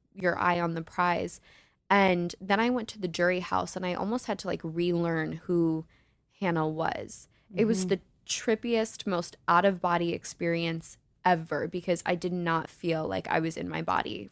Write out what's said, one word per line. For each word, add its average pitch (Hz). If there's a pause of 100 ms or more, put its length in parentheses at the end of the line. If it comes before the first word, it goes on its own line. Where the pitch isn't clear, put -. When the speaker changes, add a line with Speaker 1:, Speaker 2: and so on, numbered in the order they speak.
(140)
Speaker 1:
your 180
eye 175
on 170
the 165
prize. 175 (500)
And 185
then 196
I 233
went 233
to 214
the 185
jury 180
house, 185
and 185
I 180
almost 214
had 196
to, 196
like, 175
relearn 170 (100)
who 165 (540)
Hannah 170
was. 156 (280)
It 214
was 190
Speaker 2:
Mm-hmm. 185
Speaker 1:
the 190 (260)
trippiest, 226
most 180 (120)
out-of-body 175
experience 170 (280)
ever, 165
because 175
I 180
did 175
not 170
feel 160
like 185
I 170
was 160
in 87
my 160
body -